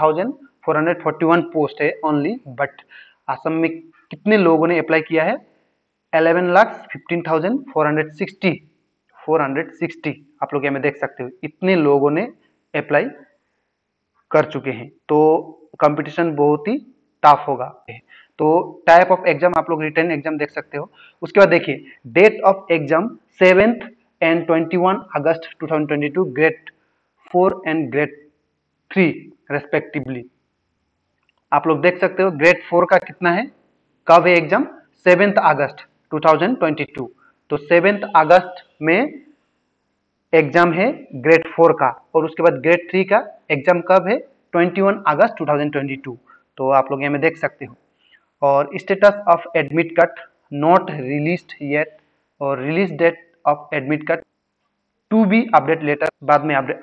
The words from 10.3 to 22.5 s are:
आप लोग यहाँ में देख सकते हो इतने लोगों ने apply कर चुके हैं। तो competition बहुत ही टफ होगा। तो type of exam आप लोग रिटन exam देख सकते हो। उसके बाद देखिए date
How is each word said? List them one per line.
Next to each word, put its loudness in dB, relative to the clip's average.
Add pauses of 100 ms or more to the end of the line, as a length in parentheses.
आप -6
लोग -4
यहाँ -2
में -6
देख -2
सकते -10
हो -12 (140)
इतने -4
लोगों 2
ने -2 (520)
apply 0 (1300)
कर 2
चुके -8
हैं। -12 (200)
तो 2 (640)
competition -2
बहुत 0
ही -4 (460)
टफ 6
होगा। -6 (720)
तो 2 (400)
type 8
of -2
exam 0
आप -2
लोग -4
रिटन -2
exam -6
देख -6
सकते -12
हो। -12 (320)
उसके 2
बाद 8
देखिए 0 (340)
date 6 (120)